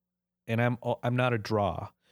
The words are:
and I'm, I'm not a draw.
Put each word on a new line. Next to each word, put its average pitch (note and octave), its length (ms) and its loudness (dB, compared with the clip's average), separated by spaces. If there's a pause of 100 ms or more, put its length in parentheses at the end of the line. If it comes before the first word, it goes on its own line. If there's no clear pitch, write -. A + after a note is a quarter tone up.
(480)
and A2+ 120 0
I'm, A#2+ 200 2 (240)
I'm B2 120 0
not B2 180 2
a A#2 40 0
draw. G#2 520 -2 (220)